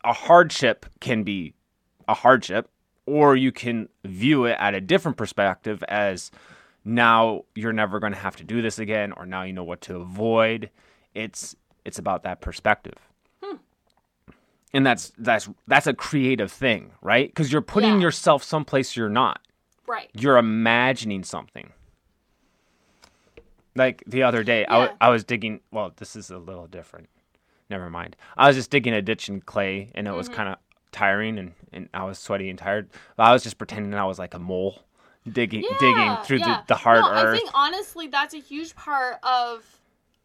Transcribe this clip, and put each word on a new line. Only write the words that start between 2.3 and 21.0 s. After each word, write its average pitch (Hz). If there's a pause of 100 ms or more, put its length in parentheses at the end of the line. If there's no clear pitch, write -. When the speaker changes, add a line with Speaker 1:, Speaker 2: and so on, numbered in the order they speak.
Speaker 1:
or 147
you 131
can 117 (160)
view 120
it 117
at 101
a 95
different 151
perspective 101
as 101 (540)
now 113 (140)
you're 110
never 107
gonna 101
have 95
to 85
do 113
this 110
again, 104
or 90
now 92
you 92
know 92
what 87
to 92
avoid. 110 (460)
It's, - (280)
it's -
about 92
that 90
perspective. - (480)
Speaker 2:
Hmm. 381 (1160)
Speaker 1:
And 135
that's, 120
that's, 113 (180)
that's 139
a 131
creative 127
thing, 104
right? 120
'Cause 147
you're 147
putting 214
Speaker 2:
Yeah. 196
Speaker 1:
yourself 156
someplace 139
you're 113
not. 107 (480)
Speaker 2:
Right. -
Speaker 1:
You're 127
imagining 113